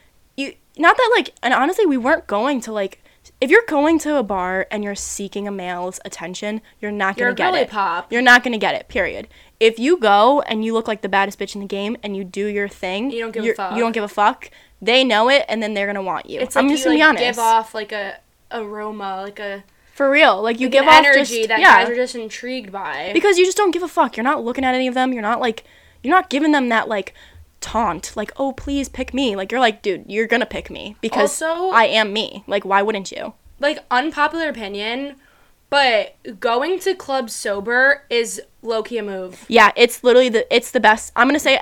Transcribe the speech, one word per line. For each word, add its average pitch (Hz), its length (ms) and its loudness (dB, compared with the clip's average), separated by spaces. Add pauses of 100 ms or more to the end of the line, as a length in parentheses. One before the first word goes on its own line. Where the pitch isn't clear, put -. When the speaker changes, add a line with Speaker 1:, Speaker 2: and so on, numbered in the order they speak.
(360)
Speaker 1:
you, 269 160 -8 (240)
not 339 200 4
that, 494 200 2
like, 349 140 0 (120)
and 254 120 0
honestly, 339 320 2
we 285 100 2
weren't 262 300 0
going 240 360 -2
to, 220 100 -10
like, 202 300 -6 (380)
if 262 100 0
you're 440 160 6
going 311 340 2
to 302 160 -2
a 269 60 2
bar 190 480 -4
and 214 120 -4
you're 202 120 -8
seeking 202 520 -10
a 202 40 -6
male's 180 540 -8
attention, 202 560 -10 (200)
you're 208 120 -8
not 196 240 -2
Speaker 2:
You're 247 160 0
Speaker 1:
gonna - 0 -
Speaker 2:
a - 40 -10
Speaker 1:
get 370 160 0
Speaker 2:
girly 349 100 2
Speaker 1:
it. - 80 -4
Speaker 2:
pop. 185 420 -4
Speaker 1:
You're 240 100 0
not 247 200 8
gonna 240 160 -2
get 185 160 0
it, - 140 -8
period. 175 400 -6 (320)
If 226 180 4
you 254 200 2
go 220 440 4
and 220 220 -4
you 226 100 -2
look 226 140 -2
like 214 140 -6
the 202 60 -4
baddest 196 300 0
bitch 202 160 -10
in 202 60 -10
the 202 60 -10
game 202 360 -6
and 202 140 -8
you 196 80 -8
do 196 220 -6
your 202 220 -4
thing, 202 420 -6
Speaker 2:
You 233 100 -6
don't 226 120 -8
give 220 100 -6
a 220 40 -4
Speaker 1:
you're, 226 80 0
Speaker 2:
fuck. 196 200 -6
Speaker 1:
you 226 60 -2
don't 233 120 0
give 214 120 -4
a 208 40 -6
fuck. 214 420 0 (300)
They 240 240 4
know 226 240 2
it, 269 200 4
and 233 140 -4
then 214 120 -4
they're 202 120 -2
gonna 202 160 -6
want 180 280 -6
you. 143 100 -8
Speaker 2:
It's - 160 -6
Speaker 1:
I'm 269 100 4
Speaker 2:
like 285 80 2
Speaker 1:
just 277 100 -2
Speaker 2:
you, 330 60 2
Speaker 1:
gonna 302 60 4
be 302 40 2
Speaker 2:
like, 311 100 6
Speaker 1:
honest. 240 140 0
Speaker 2:
give 240 140 -2
off, 226 360 2
like, 214 180 -10
a 202 260 -8 (340)
aroma, 208 720 -10
like, 202 180 -14
a 202 240 -10 (300)
Speaker 1:
For 277 160 2
real. 269 320 6
Like, 226 180 -2
you 254 60 -2
Speaker 2:
like, 247 60 -4
Speaker 1:
give 269 120 6
Speaker 2:
an 285 40 4
Speaker 1:
off 311 180 10
Speaker 2:
energy 269 320 4
Speaker 1:
just, 220 100 -2
Speaker 2:
that 226 120 0
Speaker 1:
yeah. 294 240 8
Speaker 2:
guys 240 60 -2
are 233 60 -4
just 254 180 -2
intrigued 240 580 -10
by. 165 400 -8
Speaker 1:
Because 349 260 4
you 370 60 6
just 370 120 0
don't 415 160 2
give 349 100 -6
a 349 60 -6
fuck. 294 280 0
You're 220 80 -4
not 277 200 0
looking 247 200 -4
at 254 100 0
any 254 120 0
of 254 80 -4
them. 254 180 0
You're 233 100 -6
not, 220 180 -2
like, 240 240 -4 (380)
you're 269 120 0
not 370 160 2
giving 302 220 2
them 269 160 2
that, 226 200 0
like, 208 260 -6 (460)
taunt, 196 560 -4
like, 214 200 -8
"Oh, 269 160 -2
please 277 360 -6
pick - 260 -10
me." 247 220 -2
Like, 196 160 -8
you're 240 80 -2
like, 220 220 2
"Dude, 190 240 -4
you're 214 200 -4
gonna 233 200 0
pick - 240 -10
me - 300 -14
because 208 420 -2
Speaker 2:
Also 339 280 -2
Speaker 1:
I 233 140 4
am 214 280 0
me." 202 340 -8
Like, 202 180 -4
why 196 180 0
wouldn't 202 300 -6
you? - 220 -12 (260)
Speaker 2:
Like, 294 180 -2 (120)
unpopular 302 580 -2
opinion, 233 680 -8 (540)
but 254 460 2 (240)
going 269 400 -2
to 381 140 -2
clubs 262 400 -6
sober 240 720 0
is 220 320 -2 (220)
low-key 226 360 -4
a 214 40 -6
move. 185 460 -10
Speaker 1:
Yeah, 220 280 8
it's 233 280 2
literally 247 240 6
the, 220 260 0
it's 233 160 0
the 247 100 0
best. 214 360 2
I'm 240 120 4
gonna 285 120 2
say 269 220 2